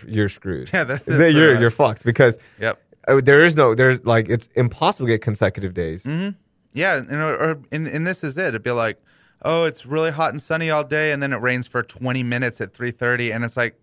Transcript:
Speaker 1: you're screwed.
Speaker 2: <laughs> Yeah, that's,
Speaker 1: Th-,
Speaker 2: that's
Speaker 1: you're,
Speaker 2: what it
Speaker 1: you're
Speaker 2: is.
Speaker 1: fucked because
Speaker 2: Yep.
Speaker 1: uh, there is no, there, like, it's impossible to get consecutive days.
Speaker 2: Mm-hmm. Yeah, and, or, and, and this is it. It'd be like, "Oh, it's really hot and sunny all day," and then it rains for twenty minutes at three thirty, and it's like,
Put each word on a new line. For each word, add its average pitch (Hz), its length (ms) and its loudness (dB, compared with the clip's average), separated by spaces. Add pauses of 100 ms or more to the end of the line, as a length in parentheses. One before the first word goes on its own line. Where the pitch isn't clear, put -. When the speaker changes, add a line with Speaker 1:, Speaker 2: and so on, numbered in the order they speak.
Speaker 1:
you're 104 220 0
screwed. 78 400 -8
Speaker 2:
<laughs> - 40 -4
Yeah, 175 100 0
that's, 127 200 -6
Speaker 1:
Th-, - 140 0
Speaker 2:
that's 160 160 6
Speaker 1:
you're, 156 140 8
Speaker 2:
what 127 80 6
it 107 40 2
Speaker 1:
you're 117 80 4
Speaker 2:
is. 113 60 -2
Speaker 1:
fucked 120 300 0
because 120 340 4 (200)
Speaker 2:
Yep. 107 240 -4 (240)
Speaker 1:
uh, 135 160 4
there 143 220 6
is 170 100 4
no, 131 200 4
there, 127 240 4
like, 113 320 0
it's 117 240 -2
impossible 127 540 -2
to 117 40 2
get 110 80 0
consecutive 98 540 -4
days. 85 300 -8
Speaker 2:
Mm-hmm. 170 260 -6 (420)
Yeah, 170 240 -2
and, 127 160 -8
or, 151 460 -2 (120)
and, 156 160 -6
and 156 200 -6
this 185 180 -8
is 139 140 -8
it. 185 100 -2
It'd 110 140 -6
be 123 80 -4
like, 113 280 -2 (440)
"Oh, 165 220 0
it's 156 200 -6
really 160 260 -2
hot 151 200 -2
and 139 100 -8
sunny 160 300 -4
all 151 140 0
day," 151 280 -2
and 143 100 -4
then 139 120 -4
it 110 80 -6
rains 123 240 -2
for 123 160 -4
twenty 127 400 -6
minutes 123 400 -4
at - 100 -8
three 120 200 -8
thirty, 120 380 -4
and 117 140 -6
it's 117 140 -8
like, 117 240 -4